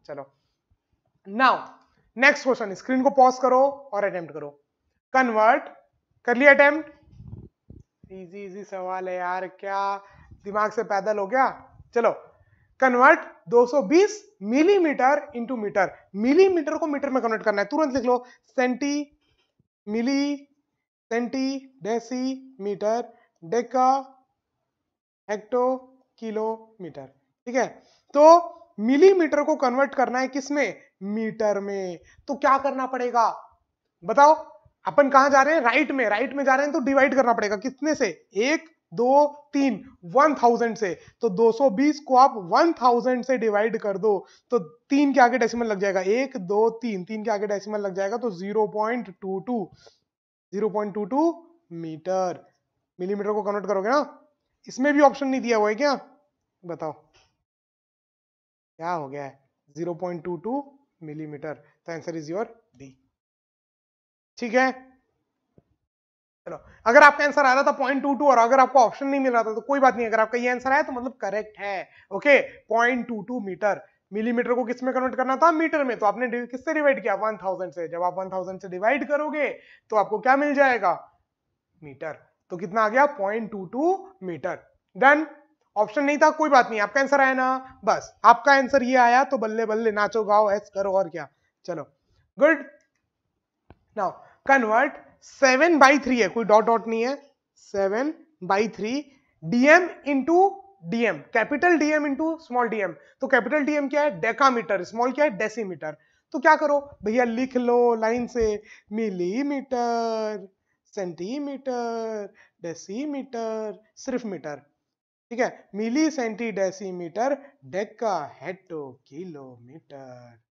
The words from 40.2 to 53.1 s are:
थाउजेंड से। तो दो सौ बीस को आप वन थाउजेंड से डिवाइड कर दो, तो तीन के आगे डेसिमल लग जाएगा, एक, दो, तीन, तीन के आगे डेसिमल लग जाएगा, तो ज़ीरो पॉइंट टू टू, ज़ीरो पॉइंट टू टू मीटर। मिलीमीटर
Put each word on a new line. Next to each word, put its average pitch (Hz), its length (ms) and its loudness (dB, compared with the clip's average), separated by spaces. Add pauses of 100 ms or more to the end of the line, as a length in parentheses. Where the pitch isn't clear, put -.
थाउजेंड 233 420 2
से। 185 160 -4 (280)
तो 233 100 0
दो 226 200 4
सौ 262 200 2
बीस 285 360 0
को 262 100 0
आप 262 160 6 (160)
वन 311 240 4
थाउजेंड 240 520 2
से 254 120 0
डिवाइड 214 440 0
कर 196 160 -4
दो, 196 300 -2 (240)
तो 240 80 2
तीन 277 540 0
के 269 80 2
आगे 240 160 6
डेसिमल 233 300 -2
लग 202 120 -2
जाएगा, 190 220 0
एक, 247 380 -2
दो, 202 300 0 (120)
तीन, 202 220 -6
तीन 214 200 -10
के 220 80 -4
आगे 208 160 -4
डेसिमल 208 340 -6
लग 196 120 -6
जाएगा, 196 240 -4
तो 226 140 -6
ज़ीरो 202 380 -2
पॉइंट 214 520 -6
टू 190 180 -6
टू, 226 320 -6 (840)
ज़ीरो 208 160 -2
पॉइंट 208 240 -6
टू 208 120 -6
टू 311 420 -2 (260)
मीटर। 165 680 -6 (560)
मिलीमीटर 202 320 -4